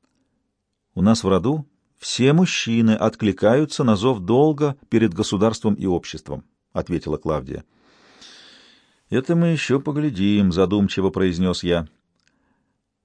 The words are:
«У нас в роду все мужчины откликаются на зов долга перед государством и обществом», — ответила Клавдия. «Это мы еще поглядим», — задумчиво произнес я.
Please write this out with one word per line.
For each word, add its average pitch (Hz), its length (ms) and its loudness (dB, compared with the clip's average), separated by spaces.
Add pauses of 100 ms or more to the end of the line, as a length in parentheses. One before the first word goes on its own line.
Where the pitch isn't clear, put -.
(960)
«У 87 60 -4
нас 113 220 2
в 92 40 -4
роду 113 400 0 (300)
все 131 360 0
мужчины 117 580 2
откликаются 110 920 0
на 110 120 2
зов 113 240 0
долга 139 560 2 (140)
перед 110 240 2
государством 104 600 0
и - 120 -4
обществом», — 80 580 -6 (300)
ответила 80 440 -4
Клавдия. 67 460 -6 (1500)
«Это 135 260 -2
мы 170 120 2
еще 139 320 0
поглядим», — 104 720 0
задумчиво 95 580 0
произнес 92 520 -2
я. 85 240 0 (1160)